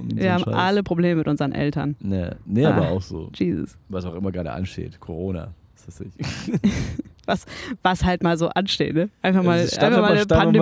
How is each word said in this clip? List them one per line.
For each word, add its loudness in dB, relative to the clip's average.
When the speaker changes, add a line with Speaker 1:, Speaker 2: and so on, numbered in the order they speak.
Speaker 1:
und -8
so -4
Speaker 2:
Wir -2
Speaker 1:
einen 2
Speaker 2:
haben 0
Speaker 1:
Scheiß. -2
Speaker 2:
alle 2
Probleme 0
mit 0
unseren -2
Eltern. -2
Speaker 1:
Nee, -2
nee, 2
Speaker 2:
Ah, 4
Speaker 1:
aber 2
auch 0
so. -10
Speaker 2:
Jesus. -2
Speaker 1:
Was -6
auch -8
immer -4
gerade -6
ansteht. -8
Corona. -6
Was -18
weiß -12
ich. -6
Speaker 2:
<laughs> 2
Was, -2
was 0
halt 0
mal 2
so 0
ansteht, -2
ne? 2
Einfach 4
mal, 4
Speaker 1:
Es 0
stand 2
Speaker 2:
einfach 6
mal 4
Speaker 1:
einfach, 6
Speaker 2:
eine 4
Speaker 1:
stand 6
mal 8